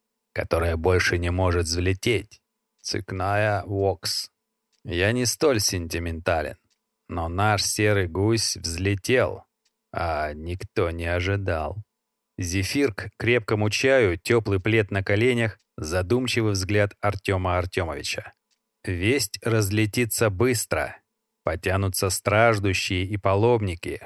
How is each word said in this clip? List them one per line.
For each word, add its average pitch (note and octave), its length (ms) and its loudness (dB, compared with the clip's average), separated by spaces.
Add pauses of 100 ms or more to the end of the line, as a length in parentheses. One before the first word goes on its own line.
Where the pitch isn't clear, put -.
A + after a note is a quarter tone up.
(320)
которая E2 460 0
больше F2+ 400 2
не F2 120 -2
может F2 360 2
взлететь. F2+ 760 -2 (400)
Цикная G2+ 840 -2
вокс. G2 680 -2 (580)
Я F#2 220 2
не B2 140 0
столь C3+ 340 2
сентиментален, E2 960 -2 (540)
но E2+ 180 -4
наш G2 360 0
серый G#2 440 2
гусь G#2 480 0
взлетел, F#2 880 0 (480)
а D2+ 420 -4
никто E2+ 580 -4
не E2+ 140 -6
ожидал". F2+ 760 -2 (540)
Зефир G2 560 0
к - 240 -12
крепкому A2 520 0
чаю, A#2 480 4
тёплый G#2 440 0
плед G#2+ 300 2
на G2 120 -2
коленях, A2+ 560 2 (160)
задумчивый G#2+ 800 0
взгляд G2+ 480 0
Артёма F#2+ 560 0
Артёмовича. F2 760 -4 (520)
"Весть G2+ 560 -2
разлетится A2 880 2
быстро. F#2 680 0 (480)
Потянутся F#2 640 0
страждущие G2+ 960 2
и G2+ 120 -4
паломники, G2+ 880 0